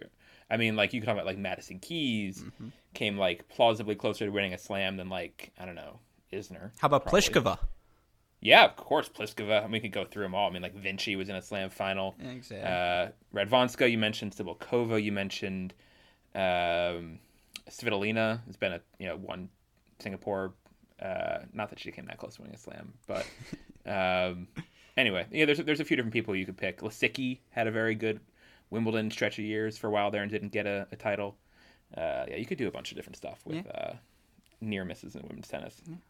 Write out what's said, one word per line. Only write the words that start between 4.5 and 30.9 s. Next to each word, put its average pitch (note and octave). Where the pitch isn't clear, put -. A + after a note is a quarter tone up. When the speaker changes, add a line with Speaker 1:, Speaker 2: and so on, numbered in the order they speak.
Speaker 1:
a F2+
slam G2
than, F#2
like, F2+
I F2+
don't F2+
know, D2+
Isner, F#2
Speaker 2:
How -
about C#3
Speaker 1:
probably. G3+
Speaker 2:
Pliskova? A2+
Speaker 1:
Yeah, E3+
of -
course, -
Pliskova. G#2+
I G#2+
mean, G#2
we A2
could A2
go F#2+
through G#2
'em F#2
all. G2+
I F2
mean, F2+
like, F2+
Vinci G2
was F#2+
in G2+
a F#2
slam F#2+
final. F#2+
Speaker 2:
Exactly. A#2
Speaker 1:
Uh, F2
Radwanska, B2
you A#2
mentioned G#2+
Cibulkova, A2
you G#2
mentioned, F#2+
um, F2
Svitolina A2
has F#2+
been F#2+
a, F2
you F#2+
know, E2
won F#2
Singapore. F#2+
Uh, -
not G#2
that -
she -
came -
that -
close -
to -
winning D2
a -
slam, -
but, G2
Speaker 2:
<laughs> -
Speaker 1:
um, F#2
anyway, G2+
yeah, D#3
there's, D3
there's D3+
a D3+
few D#3+
different A2+
people G#2+
you F#2+
could F#2
pick. F#2+
Lisicki B2+
had A2+
a A2
very A2+
good A2
Wimbledon A2
stretch -
of G#2+
years G#2+
for A2+
a G#2
while G2+
there G#2
and G#2
didn't G2+
get G#2
a, G2